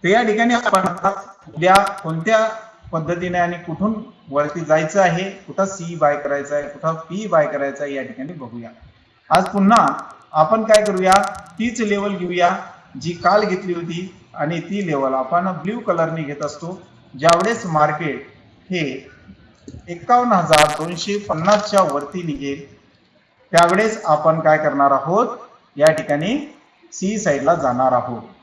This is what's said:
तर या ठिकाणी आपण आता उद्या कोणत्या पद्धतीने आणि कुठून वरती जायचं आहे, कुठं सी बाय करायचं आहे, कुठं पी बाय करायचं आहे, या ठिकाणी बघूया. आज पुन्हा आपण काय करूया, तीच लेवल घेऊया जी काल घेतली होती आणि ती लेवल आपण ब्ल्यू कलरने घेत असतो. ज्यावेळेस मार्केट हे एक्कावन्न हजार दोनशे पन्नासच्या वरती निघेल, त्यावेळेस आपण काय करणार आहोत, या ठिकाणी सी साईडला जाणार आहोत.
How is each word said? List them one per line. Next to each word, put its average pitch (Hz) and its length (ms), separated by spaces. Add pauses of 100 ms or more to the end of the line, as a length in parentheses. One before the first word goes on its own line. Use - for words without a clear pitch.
तर 175 40
या 226 160
ठिकाणी 226 300
आपण 214 260
आता 180 300 (460)
उद्या 180 200
कोणत्या 202 760 (420)
पद्धतीने 175 460
आणि 175 200
कुठून 208 460 (260)
वरती 147 300
जायचं 156 420
आहे, 180 280
कुठं - 360
सी 170 300
बाय 147 220
करायचं 143 380
आहे, 147 80
कुठं - 300
पी 180 340
बाय 160 200
करायचं 139 360
आहे, 139 100
या 135 100
ठिकाणी 131 300
बघूया. 120 360 (600)
आज 175 180
पुन्हा 202 400 (440)
आपण 214 320
काय 214 200
करूया, 185 300 (460)
तीच 233 220
लेवल 202 340
घेऊया 175 420 (440)
जी 160 100
काल 185 320
घेतली 185 300
होती 170 440 (180)
आणि 160 240
ती 196 280
लेवल 135 260
आपण 175 340
ब्ल्यू 180 320
कलरने 160 440
घेत 143 220
असतो. 175 360 (380)
ज्यावेळेस 170 460
मार्केट 151 600 (440)
हे 147 400 (760)
एक्कावन्न 240 460
हजार 156 340
दोनशे 170 500
पन्नासच्या 202 640
वरती 160 420
निघेल, 143 520 (760)
त्यावेळेस 185 540
आपण 160 340
काय 156 180
करणार 139 340
आहोत, 165 360 (480)
या 151 160
ठिकाणी 156 680 (360)
सी 208 240
साईडला 151 380
जाणार 131 360
आहोत. 120 300 (220)